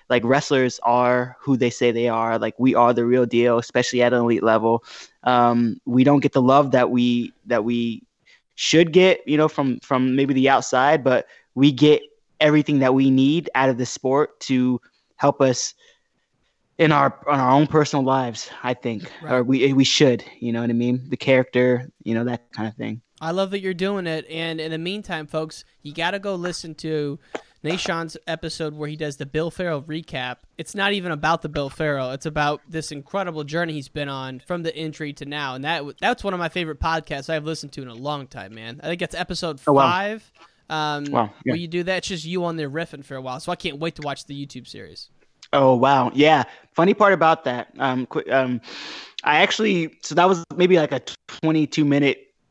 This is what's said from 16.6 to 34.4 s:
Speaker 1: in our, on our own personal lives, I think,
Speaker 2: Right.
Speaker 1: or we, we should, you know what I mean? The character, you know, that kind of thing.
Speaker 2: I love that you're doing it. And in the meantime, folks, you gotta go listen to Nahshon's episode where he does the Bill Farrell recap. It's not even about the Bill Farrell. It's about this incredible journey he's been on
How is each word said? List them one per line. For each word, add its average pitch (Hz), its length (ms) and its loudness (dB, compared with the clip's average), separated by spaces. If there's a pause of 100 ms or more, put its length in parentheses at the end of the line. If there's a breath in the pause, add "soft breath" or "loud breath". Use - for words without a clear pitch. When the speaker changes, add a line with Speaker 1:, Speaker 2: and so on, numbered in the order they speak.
Speaker 1:
in 156 120 4
our, 139 260 2 (100)
on 147 120 0
our 127 120 2
own 143 160 4
personal 147 360 0
lives, 127 460 -2 (140)
I 127 100 -2
think, 117 360 -8 (120)
Speaker 2:
Right. 156 120 -4
Speaker 1:
or 127 100 2
we, 131 280 2
we 135 120 4
should, 131 400 2 (160)
you 120 120 -4
know 117 100 -2
what 120 100 -2
I - 20 0
mean? 123 360 -2
The 135 80 -6
character, 127 720 2 (140)
you 113 120 -4
know, 113 80 -4
that 120 280 -8
kind 110 160 -8
of 110 80 -10
thing. 110 260 -10 (200)
Speaker 2:
I 160 100 -6
love 190 200 -4
that 202 100 -6
you're 190 120 -6
doing 185 340 -4
it. 160 220 -6
And 160 300 -8
in 160 120 -8
the 160 60 -6
meantime, 175 480 -8
folks, 160 380 -10 (200)
you 143 100 -16
gotta 175 260 -4
go 196 160 -6
listen 170 400 -10
to 147 420 -6 (460 loud breath)
Nahshon's 165 540 -6 (100)
episode 160 460 -8
where 151 160 -8
he 156 80 -10
does 151 180 -8
the 147 100 -10
Bill 156 240 -4
Farrell 165 340 -6
recap. 151 560 -8 (180)
It's - 180 -14
not 202 160 0
even 180 220 -4
about 156 280 0
the 165 60 -8
Bill 147 220 -6
Farrell. 139 420 -4
It's 135 140 -10
about 151 420 -2
this 160 240 -8
incredible 156 540 -8
journey 165 260 -4
he's 151 160 -10
been 147 220 -8
on 131 320 -10